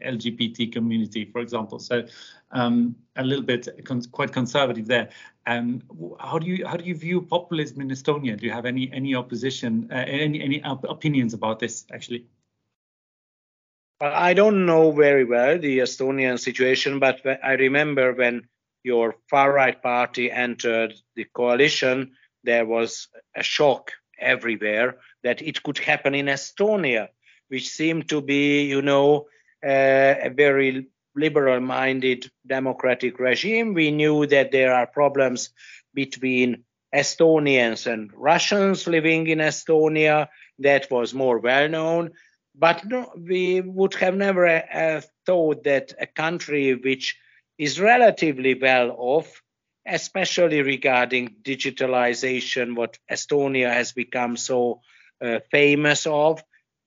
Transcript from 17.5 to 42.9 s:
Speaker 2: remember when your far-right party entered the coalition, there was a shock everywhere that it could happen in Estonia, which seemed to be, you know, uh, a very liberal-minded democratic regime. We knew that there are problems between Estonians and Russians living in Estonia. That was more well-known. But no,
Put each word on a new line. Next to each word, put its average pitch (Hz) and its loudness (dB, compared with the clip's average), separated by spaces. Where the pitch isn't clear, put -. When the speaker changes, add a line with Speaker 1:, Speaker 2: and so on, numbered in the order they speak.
Speaker 2:
remember 135 2
when 120 -2
your 117 0
far-right 139 2
party 123 -2
entered 117 -2
the 113 -10
coalition, 131 0
there 117 2
was 113 -4
a 117 -6
shock - 0
everywhere 117 -2
that 123 -4
it 156 -10
could 143 -8
happen 147 -2
in 139 -4
Estonia, 139 -2
which 131 -8
seemed 160 -4
to 151 -2
be, 143 0
you 139 -2
know, 143 4
uh, 135 4
a 131 -4
very 135 2
liberal-minded 131 0
democratic 127 -2
regime. 196 0
We 156 2
knew 151 2
that 139 2
there 131 4
are 123 2
problems 135 0
between 127 -2
Estonians 143 2
and 110 -6
Russians 175 2
living 160 2
in 160 0
Estonia. 156 2
That 139 4
was 120 -2
more 131 2
well-known. 160 0
But 165 2
no, 247 -6